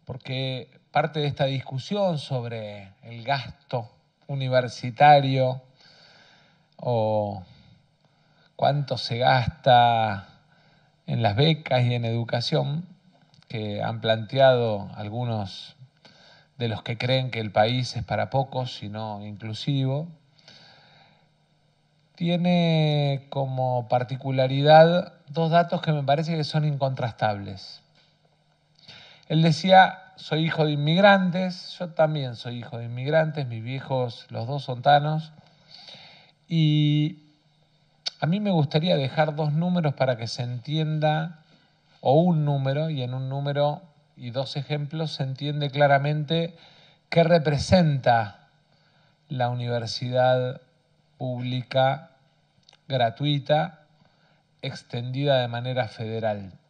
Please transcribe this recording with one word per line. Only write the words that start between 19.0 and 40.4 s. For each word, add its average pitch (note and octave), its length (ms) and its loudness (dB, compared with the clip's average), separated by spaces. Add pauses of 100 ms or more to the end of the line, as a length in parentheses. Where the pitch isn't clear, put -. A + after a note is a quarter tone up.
inclusivo, C3 840 -4 (2000)
tiene E3 1120 2
como B2+ 580 -4
particularidad C#3 1300 4 (140)
dos D#3+ 240 -2
datos E3+ 320 2
que D#3+ 100 0
me D3 80 -2
parece D3+ 340 0
que D#3 80 -2
son D3+ 220 -2
incontrastables. A#2 1160 -4 (1500)
Él D#3+ 140 4
decía, F#3 720 4
"Soy D#3 300 -4
hijo D#3 200 0
de D#3 60 0
inmigrantes", F#3 1080 2
yo F3 120 -8
también D3+ 460 0
soy A#2+ 220 -10
hijo A#2 220 -10
de A#2 60 -10
inmigrantes, D3 600 -2
mis A2+ 180 -8
viejos, B2+ 640 -6
los A2+ 180 -8
dos C#3 160 -8
son A#2+ 180 -10
tanos, D3 500 2 (1160)
y D3+ 720 2 (1000)
a C#3+ 60 -2
mí F3+ 140 0
me G#3 100 0
gustaría D#3+ 480 2
dejar D3+ 380 0
dos D3+ 180 -2
números E3+ 400 0
para B2+ 240 0
que A2+ 80 -8
se - 160 -10